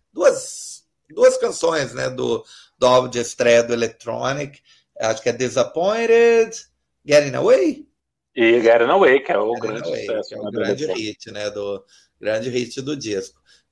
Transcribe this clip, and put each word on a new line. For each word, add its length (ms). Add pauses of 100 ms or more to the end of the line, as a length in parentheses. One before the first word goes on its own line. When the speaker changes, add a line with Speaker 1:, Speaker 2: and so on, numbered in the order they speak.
(120)
Speaker 1:
duas, 720 (260)
duas 280
canções, 560
né? 160
Do, 340 (360)
do 80
álbum 220
de 100
estreia 420
do 120
Electronic. 840 (400)
Acho 220
que 80
é 40
Disappointed, 1200 (500)
Getting 300
Away? 500 (500)
Speaker 2:
E 260
Getting 280
Away, 300
que 120
é 60
o 180
Speaker 1:
Getting 120
Speaker 2:
grande 220
Speaker 1:
Away, 160
Speaker 2:
sucesso, 240
Speaker 1:
que 60
é 40
o 40
Speaker 2:
né, 80
do 60
Speaker 1:
grande 280
Speaker 2:
Electronic. 240
Speaker 1:
hit, 220
né? 200
Do 340 (340)
grande 300
hit 320
do 160
disco. 420 (320)